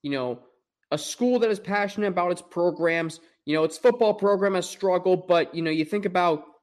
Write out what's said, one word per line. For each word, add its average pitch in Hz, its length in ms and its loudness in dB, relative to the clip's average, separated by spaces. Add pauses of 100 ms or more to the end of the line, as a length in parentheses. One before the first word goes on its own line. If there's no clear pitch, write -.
you 147 80 -8
know, 127 300 -6 (500)
a 151 80 -4
school 247 400 0
that 226 120 2
is 202 80 -2
passionate 202 500 -4
about 180 220 -2
its 175 120 -4
programs. 165 760 -2 (260)
You 147 80 -2
know, 156 100 2
its 160 140 -4
football 233 340 4
program 202 400 2
has 180 160 -2
struggled, 180 580 0
but, 170 280 2
you 165 80 -4
know, 165 80 -2
you 160 160 0
think 202 180 -4
about 175 400 0 (180)